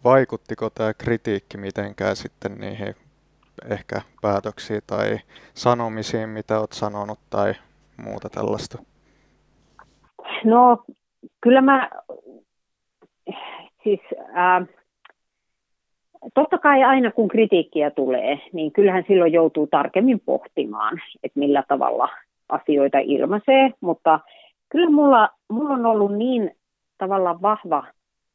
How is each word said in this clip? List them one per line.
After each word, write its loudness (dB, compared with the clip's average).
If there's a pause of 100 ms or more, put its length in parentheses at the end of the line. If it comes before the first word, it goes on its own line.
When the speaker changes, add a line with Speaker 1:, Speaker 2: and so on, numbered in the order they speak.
Speaker 1:
Vaikuttiko 0
tää -4
kritiikki -6
mitenkään -6
sitten -12
niihin -12 (720)
ehkä -8 (200)
päätöksiin -6
tai -4 (360)
sanomisiin, -4
mitä -4
oot -6
sanonut -8 (100)
tai -2 (500)
muuta -12
tällaista? -6 (1700)
Speaker 2:
No, 4 (580)
kyllä 6
mä, 2 (1900)
siis, 0 (340)
ää, 2 (1700)
totta 2
kai 4
aina 4
kun 0
kritiikkiä 0
tulee, -2 (140)
niin -6
kyllähän 2
silloin 4
joutuu 2
tarkemmin 0
pohtimaan, -6 (220)
että -8
millä 0
tavalla 0 (400)
asioita 0
ilmaisee, 2 (100)
mutta 0 (500)
kyllä 2
mulla, 6 (200)
mulla -4
on -2
ollut 0
niin -2 (460)
tavallaan -2
vahva -2 (520)